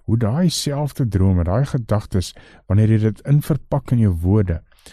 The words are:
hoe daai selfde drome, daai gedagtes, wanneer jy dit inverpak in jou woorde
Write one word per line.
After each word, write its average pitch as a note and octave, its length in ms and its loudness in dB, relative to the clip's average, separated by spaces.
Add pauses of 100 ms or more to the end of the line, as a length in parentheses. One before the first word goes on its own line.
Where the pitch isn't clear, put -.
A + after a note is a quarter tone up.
hoe A2+ 120 0
daai B2+ 340 0
selfde C#3+ 580 -4
drome, F#2 360 2
daai G#2+ 220 0
gedagtes, G#2+ 680 -4 (320)
wanneer G#2+ 240 4
jy A2 80 4
dit G#2+ 220 -2
inverpak C#3+ 720 -2
in B2 60 2
jou G#2 160 4
woorde F2+ 480 0 (300)